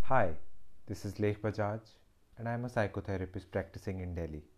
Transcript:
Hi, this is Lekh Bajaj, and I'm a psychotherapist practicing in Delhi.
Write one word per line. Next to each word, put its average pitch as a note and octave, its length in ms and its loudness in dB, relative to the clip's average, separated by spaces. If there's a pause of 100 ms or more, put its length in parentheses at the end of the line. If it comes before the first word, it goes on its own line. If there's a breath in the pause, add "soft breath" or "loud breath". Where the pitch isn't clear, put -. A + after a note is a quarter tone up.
(140)
Hi, G#2 160 8 (560)
this - 180 -8
is G2 140 -4
Lekh G#2 220 2
Bajaj, G#2+ 400 0 (580)
and A#2 100 -6
I'm A#2+ 160 -2
a B2 40 -4
psychotherapist G2 800 -2
practicing F#2+ 480 -4
in F2+ 160 -4
Delhi. D#2 300 -6 (140)